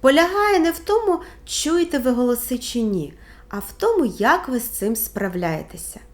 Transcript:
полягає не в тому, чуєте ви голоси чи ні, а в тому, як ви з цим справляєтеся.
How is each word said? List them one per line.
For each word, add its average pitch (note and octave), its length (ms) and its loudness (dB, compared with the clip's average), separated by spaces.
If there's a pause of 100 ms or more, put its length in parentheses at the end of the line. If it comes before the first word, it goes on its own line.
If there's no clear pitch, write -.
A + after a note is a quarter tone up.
полягає F4+ 580 4
не E4 120 4
в - 80 -6
тому, G#4 400 2 (260)
чуєте E4 540 0
ви B3 120 2
голоси B3 460 0
чи A#3+ 240 -4
ні, F#3 320 -2 (360)
а G3+ 100 -8
в - 180 -14
тому, G#4+ 280 2
як A#3+ 420 0
ви B3+ 120 -2
з A#3 40 -6
цим A3 320 -4
справляєтеся. F3+ 1040 -6 (140)